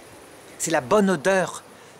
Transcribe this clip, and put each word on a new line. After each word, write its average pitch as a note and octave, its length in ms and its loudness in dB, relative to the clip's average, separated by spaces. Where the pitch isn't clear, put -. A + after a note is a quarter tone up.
C'est - 120 -6
la D#3+ 100 0
bonne F#3+ 300 2
odeur F#3 520 -2